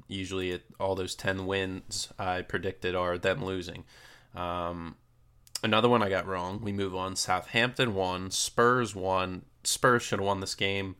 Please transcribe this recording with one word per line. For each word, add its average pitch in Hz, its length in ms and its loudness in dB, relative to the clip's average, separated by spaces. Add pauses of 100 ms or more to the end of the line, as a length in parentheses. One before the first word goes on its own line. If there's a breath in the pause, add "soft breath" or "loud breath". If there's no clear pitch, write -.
usually 95 420 -4
it, 90 140 -6 (140)
all 95 160 0
those 90 200 -4
ten 95 300 -4
wins 95 760 -4
I 90 220 -2
predicted 90 520 -4
are 90 240 0
them 95 260 0
losing. 90 420 -6 (500 soft breath)
Um, 87 600 -6 (680)
another 110 240 4
one 120 160 6
I 98 60 0
got 95 180 0
wrong. 92 340 -4
We 104 120 -4
move 98 200 -2
on. 92 220 -4
Southampton 117 800 2
won. 92 360 -2
Spurs 120 600 2
won. 92 500 0 (200)
Spurs 123 400 4
should 101 160 -2
have 98 80 0
won 98 140 0
this - 140 -6
game. 98 440 -2